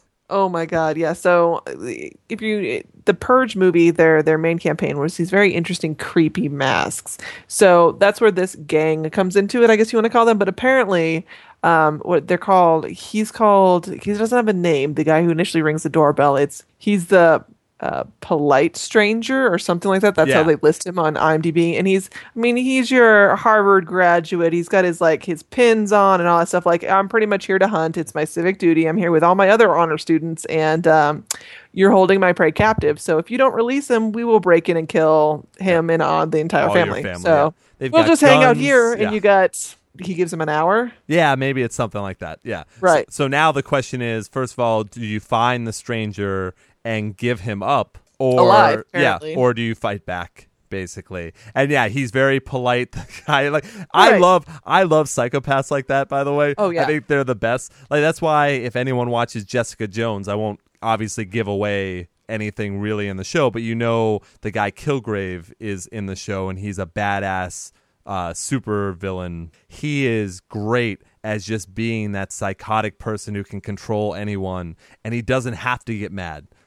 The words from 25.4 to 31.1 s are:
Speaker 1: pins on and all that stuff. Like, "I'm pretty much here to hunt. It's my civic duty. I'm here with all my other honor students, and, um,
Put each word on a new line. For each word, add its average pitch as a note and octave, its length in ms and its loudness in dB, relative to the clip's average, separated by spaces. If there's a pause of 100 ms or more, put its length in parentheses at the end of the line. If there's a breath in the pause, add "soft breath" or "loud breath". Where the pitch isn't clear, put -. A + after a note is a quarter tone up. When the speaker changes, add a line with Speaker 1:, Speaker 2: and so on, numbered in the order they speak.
Speaker 1:
pins A3+ 500 0
on G3 280 6
and F3 100 0
all F3 80 4
that E3+ 100 2
stuff. F3 200 0
Like, E3+ 160 0
"I'm F#3+ 260 0
pretty A3 160 0
much G3+ 220 -2
here F#3+ 100 0
to F#3 100 4
hunt. E3 300 -2
It's D#3+ 160 -8
my D3+ 100 -2
civic E3+ 360 -4
duty. D#3+ 260 4
I'm D#3+ 120 -2
here E3+ 120 0
with D#3+ 140 4
all F3 100 6
my F#3+ 160 4
other G#3 260 4
honor D#3+ 220 0
students, E3 480 -2
and, D#3+ 400 0
um, D3+ 400 2 (480 loud breath)